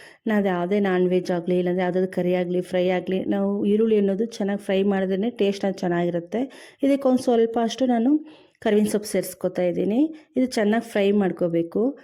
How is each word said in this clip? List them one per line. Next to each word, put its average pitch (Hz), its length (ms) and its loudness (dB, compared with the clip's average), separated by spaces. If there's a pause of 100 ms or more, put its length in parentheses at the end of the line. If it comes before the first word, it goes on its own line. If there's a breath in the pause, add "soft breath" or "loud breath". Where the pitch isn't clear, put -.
(280 loud breath)
ನಾವು 208 200 2
ಯಾವುದೇ 180 320 0
ನಾನ್ 185 300 2
ವೆಜ್ 185 220 0
ಆಗಲಿ, 180 280 -2
ಇಲ್ಲಾಂದ್ರೆ 180 260 0
ಯಾವುದಾದ್ರು 185 260 -2
ಕರಿ 180 240 0
ಆಗಲಿ, 180 280 -2
ಫ್ರೈ 180 260 0
ಆಗಲಿ, 185 380 -2
ನಾವು 202 240 0 (140)
ಈರುಳ್ಳಿ 214 340 4
ಅನ್ನೋದು 196 300 0
ಚೆನ್ನಾಗಿ 202 340 -4
ಫ್ರೈ 190 220 0
ಮಾಡಿದ್ರೇ 190 520 0
ಟೇಸ್ಟ್ 196 280 0
ಅದು 185 140 -4
ಚೆನ್ನಾಗಿರುತ್ತೆ. 175 640 -2 (400 loud breath)
ಇದಕ್ಕೆ 277 260 2
ಒಂದು 254 160 2
ಸ್ವಲ್ಪ 226 380 2
ಅಷ್ಟು 226 260 -2
ನಾನು 240 240 2 (500 loud breath)
ಕರಿಬೇವಿನ 214 300 2
ಸೊಪ್ಪು 208 180 -2
ಸೇರಿಸ್ಕೊತಾ 180 540 -4
ಇದ್ದೀನಿ. 180 340 0 (360 loud breath)
ಇದು 254 140 0
ಚೆನ್ನಾಗಿ 220 400 0
ಫ್ರೈ 208 240 0
ಮಾಡ್ಕೋಬೇಕು. 175 720 0 (220 loud breath)